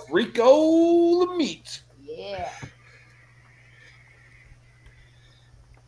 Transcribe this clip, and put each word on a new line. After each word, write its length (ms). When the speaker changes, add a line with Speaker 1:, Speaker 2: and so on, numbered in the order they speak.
Speaker 1:
Rico 1120
Lamitte. 560
Speaker 2:
Yeah. 480